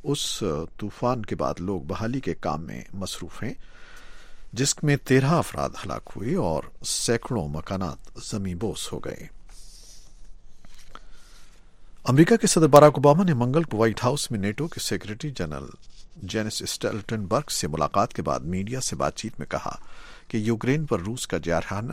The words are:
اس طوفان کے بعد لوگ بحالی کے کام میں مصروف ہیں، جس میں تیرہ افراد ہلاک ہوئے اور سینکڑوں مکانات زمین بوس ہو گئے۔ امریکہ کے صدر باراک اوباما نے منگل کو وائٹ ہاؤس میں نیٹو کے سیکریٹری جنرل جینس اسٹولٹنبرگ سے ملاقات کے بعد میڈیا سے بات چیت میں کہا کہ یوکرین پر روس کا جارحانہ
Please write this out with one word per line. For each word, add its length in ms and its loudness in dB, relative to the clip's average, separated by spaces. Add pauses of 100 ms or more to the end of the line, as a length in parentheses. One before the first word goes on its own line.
اس 400 -2 (340)
طوفان 460 -2
کے 140 -4
بعد 220 0
لوگ 220 -2
بحالی 400 -4
کے 140 -2
کام 320 -4
میں 160 -10 (100)
مصروف 500 -8
ہیں، 120 -6 (1000)
جس 300 0
میں 220 4
تیرہ 300 6
افراد 360 0 (140)
ہلاک 320 -6
ہوئے 180 -2
اور 280 2 (240)
سینکڑوں 640 0
مکانات 760 -4
زمین 320 -4
بوس 360 -4
ہو 60 -4
گئے۔ 280 -8 (2750)
امریکہ 320 8
کے 100 4
صدر 220 6
باراک 260 12
اوباما 300 6
نے 100 4
منگل 280 2
کو 140 -4
وائٹ 280 2
ہاؤس 260 0
میں 80 -2
نیٹو 300 -2
کے 120 -8
سیکریٹری 500 -4
جنرل 360 -6 (560)
جینس 400 -2
اسٹولٹنبرگ 880 -2
سے 180 -2
ملاقات 460 0
کے 80 -4
بعد 180 0
میڈیا 400 -4
سے 160 -4
بات 200 0
چیت 220 -8
میں 80 -6
کہا 300 -4 (520)
کہ 80 -2
یوکرین 480 2
پر 160 0
روس 260 -6
کا 120 -2
جارحانہ 540 -2